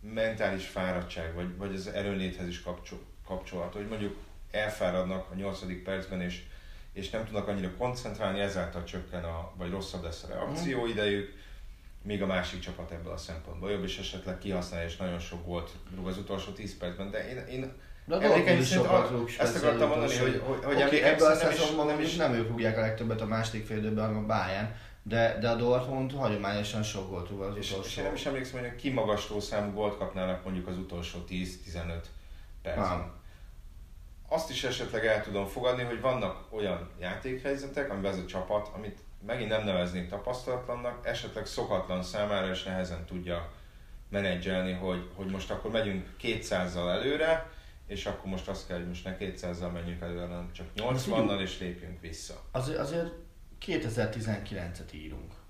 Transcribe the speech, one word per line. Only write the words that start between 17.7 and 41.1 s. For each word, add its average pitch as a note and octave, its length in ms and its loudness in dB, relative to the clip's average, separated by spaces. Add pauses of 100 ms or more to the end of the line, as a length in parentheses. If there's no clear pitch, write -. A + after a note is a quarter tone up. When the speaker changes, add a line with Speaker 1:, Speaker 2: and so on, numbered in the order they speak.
Speaker 2:
De D3+ 100 0
a F#3+ 60 4
Speaker 1:
emlékeim - 240 10
Speaker 2:
Dortmund F3 160 8
is B2+ 60 6
Speaker 1:
szerint F3 180 8
Speaker 2:
sokat C#3+ 240 8
Speaker 1:
a-, - 20 0
Speaker 2:
rúg A#2 180 2 (100)
Speaker 1:
ezt - 160 6
akartam D3 340 6
mondani, D3 220 6
Speaker 2:
speciális, B2 280 6
Speaker 1:
hogy, B2+ 80 -2
hogy, C3+ 160 0
hogy C#3 100 4
Speaker 2:
oké, C#3 100 8
Speaker 1:
emlékeim D3 300 8
Speaker 2:
ebben D3+ 180 10
a - 40 10
Speaker 1:
szerint E3 80 4
nem D#3 80 6
is, D#3+ 80 2
Speaker 2:
szezonban D#3 260 4
Speaker 1:
nem D3+ 100 4
Speaker 2:
mondjuk D#3 180 2
Speaker 1:
is E3+ 40 0
Speaker 2:
nem D3 160 6
ők A2+ 140 4
rúgják A2+ 300 2
a A2+ 40 4
legtöbbet A2 400 2
a A2 40 0
második A2 400 0
fél A2 120 -2
időben, G#2+ 280 2
hanem G#2+ 180 2
a - 20 0
Bayern, G#2 500 2 (280)
de, A2+ 360 6
de A2+ 100 4
a A#2 60 6
Dortmund B2+ 560 4
hagyományosan G#2 720 2
sok F#2+ 260 -2
gólt F#2+ 200 -4
rúg G2 120 -6
az G2 160 -4
Speaker 1:
És, F#2+ 140 -4
Speaker 2:
utolsó. F#2+ 160 -2
Speaker 1:
és - 100 -6
én F#2+ 60 -2
nem F#2+ 100 0
is - 120 -4
emlékszem, C3 340 -2
hogy B2 160 -6
ki - 140 -2
magasló G#2+ 500 2
számú G#2 340 0
gólt G#2 240 0
kapnának F#2 460 -2
mondjuk F#2 240 -2
az F2+ 100 -4
utolsó E2+ 420 -6
tíz-tizenöt E2 880 -4 (540)
percben. - 260 0
Speaker 2:
Nem. F2 240 -2 (1160)
Speaker 1:
Azt D#3+ 220 0
is B2+ 140 -4
esetleg A2+ 420 0
el G#2+ 180 4
tudom G2+ 240 0
fogadni, B2 360 2
hogy A#2 180 -2
vannak G#2+ 480 0
olyan F2+ 400 -2 (100)
játékhelyzetek, C3 920 -2
amiben G2 200 0
ez F#2 60 -2
a F2+ 80 -4
csapat, G#2 500 0
amit G2+ 240 -8 (260)
megint A2+ 240 -2
nem A2 140 2
neveznék F2+ 460 2
tapasztalatlannak, B2 960 -4
esetleg A2 380 -4